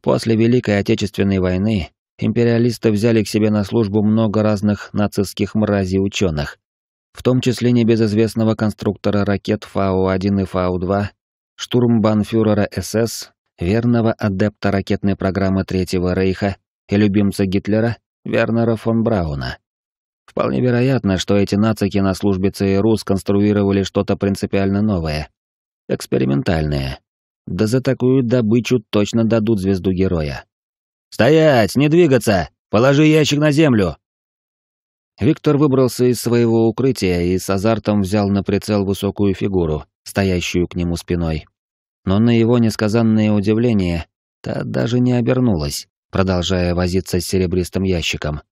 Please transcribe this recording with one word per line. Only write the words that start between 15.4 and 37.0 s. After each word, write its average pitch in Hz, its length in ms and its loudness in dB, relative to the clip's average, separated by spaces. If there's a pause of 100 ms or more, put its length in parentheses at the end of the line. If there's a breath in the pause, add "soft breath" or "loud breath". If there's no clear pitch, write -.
Третьего 90 500 -2
Рейха 95 420 -2 (320)
и 101 80 0
любимца 101 500 2
Гитлера 107 500 -2 (280)
Вернера 113 520 0
фон 113 260 -2
Брауна. 76 560 -4 (680)
Вполне 131 340 -4
вероятно, 123 560 0
что 101 200 0
эти 101 180 0
нацики 104 440 0
на 98 140 0
службе 95 380 0
Ц 98 160 -4
Р 98 180 0
У 110 120 2
сконструировали 101 840 0
что-то 98 340 -2
принципиально 98 680 -2
новое, 80 480 -4 (580)
экспериментальное. 78 1120 -2 (460)
Да 92 200 -2
за 127 140 0
такую 127 420 0
добычу 120 580 0 (100)
точно 104 340 0
дадут 110 360 0
звезду 95 320 0
героя. 85 520 -2 (680)
"Стоять! 143 680 4
Не 143 120 2
двигаться! 131 640 2 (180)
Положи 139 380 4
ящик 151 320 2
на 151 120 2
землю!" 123 460 2 (1200)
Виктор 147 380 0
выбрался 131 480 2
из 123 160 2
своего 113 480 2
укрытия 104 540 0